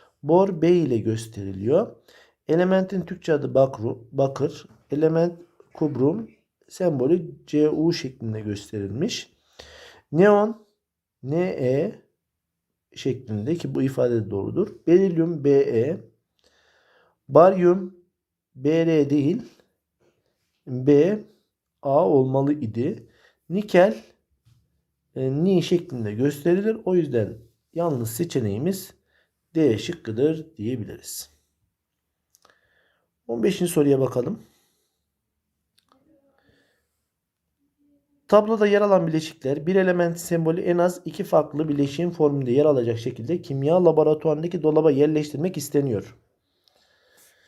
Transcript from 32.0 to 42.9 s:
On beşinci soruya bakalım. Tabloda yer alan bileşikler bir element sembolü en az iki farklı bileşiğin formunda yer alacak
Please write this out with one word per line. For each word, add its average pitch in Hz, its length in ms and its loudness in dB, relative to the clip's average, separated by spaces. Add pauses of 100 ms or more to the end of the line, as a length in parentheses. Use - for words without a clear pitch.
On 117 160 -6
beşinci 180 280 0
soruya 143 280 2
bakalım. 127 400 -4 (4000)
Tabloda 214 360 4
yer 202 140 2
alan 190 260 2
bileşikler 156 600 -4
bir 185 80 2
element 175 440 0
sembolü 165 420 -2
en 175 160 0
az 180 280 0
iki 170 180 -8
farklı 156 460 0
bileşiğin 143 400 -2
formunda 143 420 0
yer 143 140 4
alacak 120 340 2